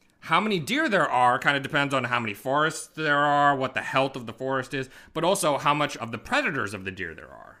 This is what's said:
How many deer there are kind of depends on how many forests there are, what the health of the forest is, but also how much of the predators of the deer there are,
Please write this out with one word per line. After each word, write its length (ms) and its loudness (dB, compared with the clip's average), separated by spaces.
How 160 2
many 180 0
deer 300 -2
there 200 2
are 300 4
kind 180 2
of 60 -2
depends 320 0
on 100 0
how 160 0
many 140 -4
forests 540 -2
there 300 0
are, 380 4
what 180 -2
the 60 -2
health 360 0
of 100 -10
the 60 -10
forest 420 -4
is, 140 -6
but 100 -2
also 340 2
how 160 2
much 220 -2
of 160 -8
the 60 -6
predators 560 -2
of 100 -8
the 60 -6
deer 240 -10
there 160 -18
are, 300 -20